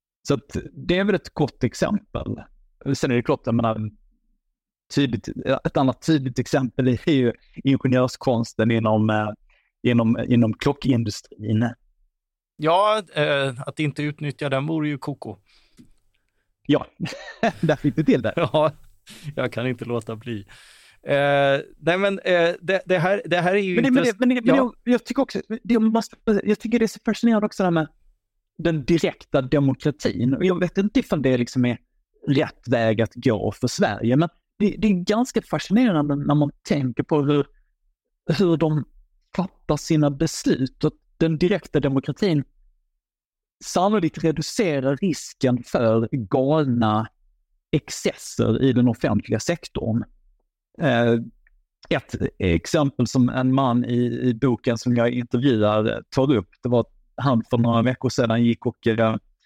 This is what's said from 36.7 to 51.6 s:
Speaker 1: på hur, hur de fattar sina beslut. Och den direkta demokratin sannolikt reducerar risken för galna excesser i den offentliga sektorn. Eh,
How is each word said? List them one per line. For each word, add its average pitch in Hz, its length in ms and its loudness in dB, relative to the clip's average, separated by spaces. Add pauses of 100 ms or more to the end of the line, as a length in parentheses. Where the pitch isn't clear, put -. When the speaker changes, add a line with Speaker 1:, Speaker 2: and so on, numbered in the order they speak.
Speaker 1:
på 151 180 0
hur, 143 240 2 (920)
hur 170 200 2
de 156 280 0 (500)
fattar 175 420 -4
sina 151 340 2
beslut. 143 720 -2
Och 151 100 0 (260)
den 165 180 2
direkta 175 420 0
demokratin 139 640 0 (1200)
sannolikt 180 600 0
reducerar 147 720 -2
risken 127 640 -2
för 113 480 0
galna 123 960 0 (640)
excesser - 920 -2
i 131 100 4
den 123 140 4
offentliga 110 520 -2
sektorn. - 640 -4 (800)
Eh, 120 320 2 (760)